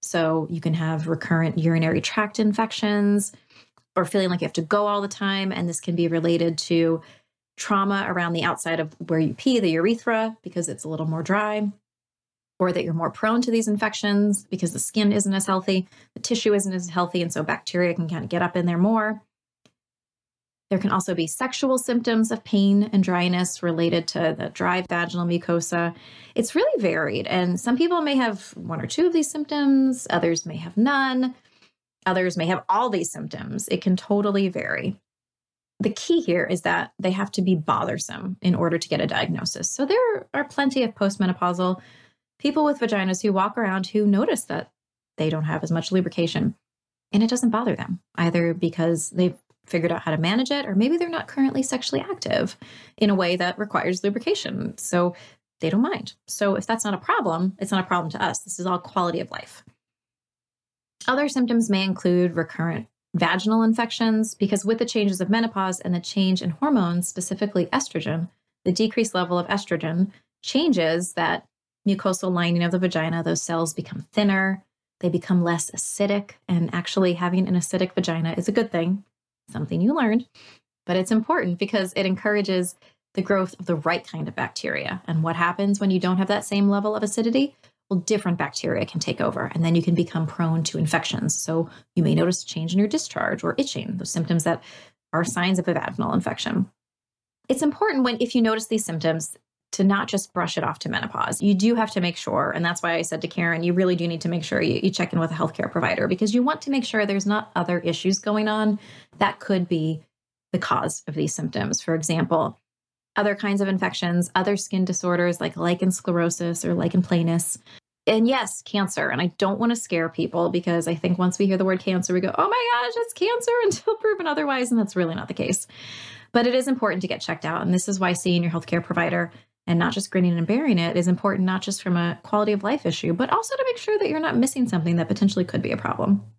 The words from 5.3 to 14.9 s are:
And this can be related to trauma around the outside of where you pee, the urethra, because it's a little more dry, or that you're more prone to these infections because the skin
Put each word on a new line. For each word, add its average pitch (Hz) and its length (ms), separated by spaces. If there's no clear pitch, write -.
And 175 160
this 165 120
can 175 140
be 170 140
related 165 500
to 165 440
trauma 196 520
around 175 240
the 165 100
outside 170 380
of 156 120
where 165 140
you 156 140
pee, 247 260
the 185 100
urethra, 220 720
because 175 260
it's - 160
a 156 40
little 160 180
more 156 160
dry, 214 480
or 180 140
that 175 100
you're 165 120
more 165 160
prone 226 320
to 247 80
these 226 180
infections 208 800
because 180 260
the - 60
skin 208 340